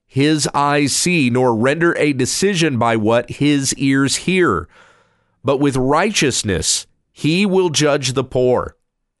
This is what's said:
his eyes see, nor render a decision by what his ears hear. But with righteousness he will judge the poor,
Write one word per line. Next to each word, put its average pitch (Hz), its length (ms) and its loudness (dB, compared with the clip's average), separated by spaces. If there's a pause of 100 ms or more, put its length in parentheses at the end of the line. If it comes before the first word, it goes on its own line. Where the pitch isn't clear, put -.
his 147 480 0
eyes 143 400 0
see, 165 360 0
nor 123 260 2
render 151 420 0
a 147 140 0
decision 156 680 -2
by 117 200 0
what 113 320 0
his 139 460 0
ears 135 420 0
hear. 170 500 0 (800)
But 139 160 0
with 135 160 0
righteousness 131 1080 -2 (260)
he 175 320 0
will 185 240 0
judge 143 420 0
the 127 140 -2
poor, 127 500 0 (460)